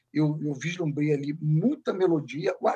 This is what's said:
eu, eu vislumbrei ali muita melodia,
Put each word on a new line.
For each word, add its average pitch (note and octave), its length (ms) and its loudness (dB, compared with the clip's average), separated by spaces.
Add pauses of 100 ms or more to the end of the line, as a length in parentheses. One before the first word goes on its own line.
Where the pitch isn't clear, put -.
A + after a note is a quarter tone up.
(140)
eu, D3+ 260 2
eu D3 140 -4
vislumbrei D3+ 580 -2
ali C#3+ 280 -2
muita F3+ 520 0
melodia, E3+ 640 0 (220)